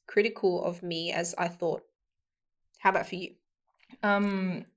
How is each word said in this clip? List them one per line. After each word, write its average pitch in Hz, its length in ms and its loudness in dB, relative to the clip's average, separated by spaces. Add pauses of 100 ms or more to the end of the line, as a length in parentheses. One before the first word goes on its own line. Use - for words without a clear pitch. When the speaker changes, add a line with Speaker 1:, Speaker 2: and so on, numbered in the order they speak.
Speaker 1:
critical 208 580 2
of 175 180 -4
me 170 300 -4
as 170 260 0
I 175 100 0
thought." 170 340 -2 (960)
How 196 120 4
about 190 180 0
for - 80 -8
you? 180 180 -10 (680)
Speaker 2:
Um, 202 600 0 (120)